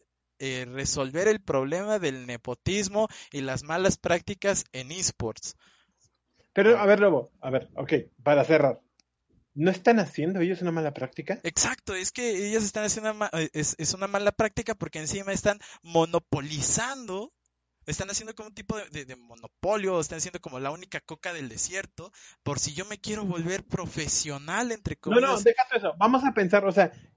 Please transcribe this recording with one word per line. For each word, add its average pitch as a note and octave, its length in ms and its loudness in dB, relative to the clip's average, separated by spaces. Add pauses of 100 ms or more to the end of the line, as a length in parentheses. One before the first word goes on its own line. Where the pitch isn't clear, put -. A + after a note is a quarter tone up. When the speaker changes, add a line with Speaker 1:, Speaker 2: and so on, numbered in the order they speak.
(380)
Speaker 1:
eh, B2+ 320 -6
resolver C#3 560 -2
el G#3+ 140 2
problema E3+ 580 -2
del C3+ 280 -4
nepotismo F#3+ 840 -2 (220)
y C#3+ 100 -6
las C3 220 -4
malas F3 340 0
prácticas F#3 760 -2
en C3 200 -12
esports. - 640 -6 (960)
Speaker 2:
Pero, G#3+ 240 6
Speaker 1:
Ah. G3+ 60 0
Speaker 2:
a G3+ 40 4
ver, G3+ 140 8
Lobo, E3+ 300 4 (100)
a C3+ 80 -6
ver, C3 280 -2
ok, C3+ 160 -2 (300)
para C#3+ 220 6
cerrar, D3 360 6 (720)
¿no D#3+ 160 2
están A3 300 4
haciendo E3+ 400 -2
ellos F3+ 220 0
una F3 100 0
mala D#3 200 -2
práctica? - 520 -8
Speaker 1:
Exacto, - 500 -2
es F#3 180 -4
que G#3 360 -2
ellos A3 140 0
están G#3+ 220 -4
haciendo G#3+ 260 -2
una G#3+ 80 -8
ma-, G#3 140 -2
eh, D#3+ 200 -2
es, D#3 260 -4
es D#3+ 160 -2
una F#3+ 120 -6
mala G3+ 260 0
práctica A3 440 -2
porque D#3+ 240 -10
encima G3 320 -6
están G3+ 260 0 (240)
monopolizando, E3+ 1500 -2 (540)
están F#3+ 240 -8
haciendo A3 240 -8
como G#3+ 160 -16
un G3+ 40 -20
tipo G#3+ 220 -8
de, G3+ 140 -10
de, D3 140 -12
de B2+ 120 -16
monopolio, E3+ 840 -2
están D#3+ 180 -6
haciendo F3 220 -8
como C3 200 -12
la C3+ 100 -4
única E3+ 300 -10
coca F3 320 -12
del D3 160 -10
desierto, F#3 640 -8 (320)
por C#3 160 -4
si D3+ 140 -6
yo F3+ 120 -6
me G#3 140 -12
quiero G#3+ 240 -6
volver F3 400 -4
profesional, E3 1080 -4
entre G#3+ 340 -8
Speaker 2:
No, A3+ 160 6
no, C4 60 4
Speaker 1:
comillas. A#3 160 0
Speaker 2:
déjate A#3 360 4
eso, F#3+ 200 0
vamos B3 260 4
a B3+ 80 4
pensar, G3 320 4
o G3 60 4
sea, F#3+ 220 4 (240)